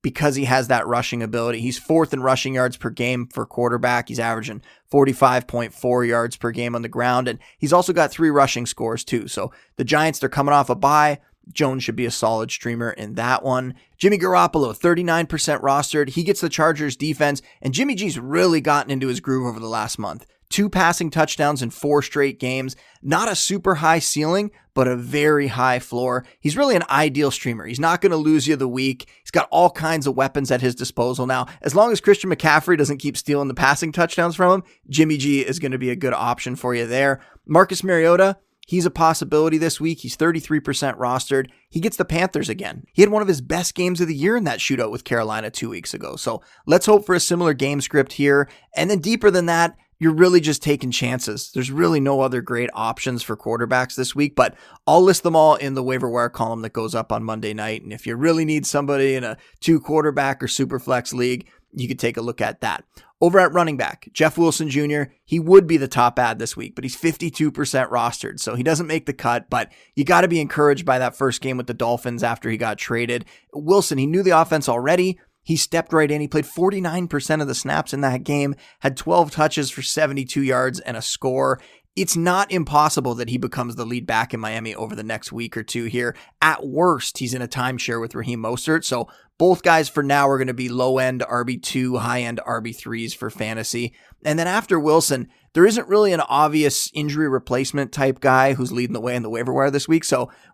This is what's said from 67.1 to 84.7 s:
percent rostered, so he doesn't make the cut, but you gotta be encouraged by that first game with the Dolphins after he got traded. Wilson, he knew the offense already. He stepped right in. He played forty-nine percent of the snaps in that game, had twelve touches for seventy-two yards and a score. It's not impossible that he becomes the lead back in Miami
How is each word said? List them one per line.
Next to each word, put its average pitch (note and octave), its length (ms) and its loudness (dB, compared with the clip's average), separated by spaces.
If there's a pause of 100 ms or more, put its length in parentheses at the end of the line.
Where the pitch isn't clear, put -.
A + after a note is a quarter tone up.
percent C3+ 400 -2
rostered, A#2 480 -4
so A2 160 -6
he B2 80 -4
doesn't D#3+ 240 0
make D#3 200 -4
the C#3+ 60 -6
cut, A#2+ 380 -4
but A#2 220 -4 (240)
you C#3+ 80 0
gotta F3+ 240 6
be E3 120 0
encouraged D3 460 2
by B2+ 140 2
that B2+ 160 -4
first B2+ 240 -2
game C3 160 -6
with B2 100 -8
the B2 80 -8
Dolphins A#2+ 480 -4
after A#2 260 -4
he A2+ 80 -2
got A2 220 -4
traded. A#2+ 460 -4 (280)
Wilson, D#3 460 0
he C3+ 80 0
knew F3 160 0
the F3 180 6
offense D#3+ 280 0
already. E3+ 500 0 (240)
He E3 140 -2
stepped D#3+ 380 -2
right D#3 160 4
in. D3+ 100 -2
He D3 80 -6
played D3+ 180 -2
forty-nine F3+ 640 -2
percent D#3 320 -2
of C#3+ 80 -2
the - 60 -4
snaps D3 400 -4
in C#3 80 -2
that B2+ 200 0
game, C#3+ 320 -2 (260)
had C3+ 180 -2
twelve E3+ 320 2
touches D3+ 400 0
for - 100 -14
seventy-two C#3 640 -2
yards B2+ 360 0
and - 160 -10
a A2 80 -8
score. C3+ 560 -2 (380)
It's F#3 200 -2
not F3+ 360 0
impossible D3 640 0
that A#2 160 -6
he C3+ 80 -4
becomes A#2+ 360 -6
the A#2 120 -8
lead A#2+ 200 -8
back A#2 260 -2
in A#2 60 -6
Miami A2 360 -8